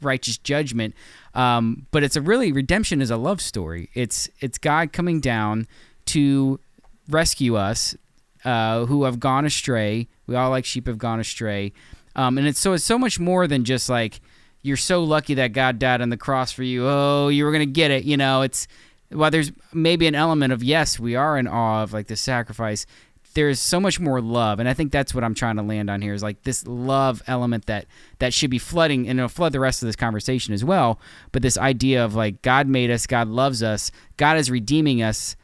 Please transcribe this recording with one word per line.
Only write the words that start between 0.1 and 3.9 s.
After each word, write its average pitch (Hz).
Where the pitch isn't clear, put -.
judgment. 127
Um, 120
but 151
it's 139
a 151
really, 202
redemption 143
is 117
a 117
love 160
story. 85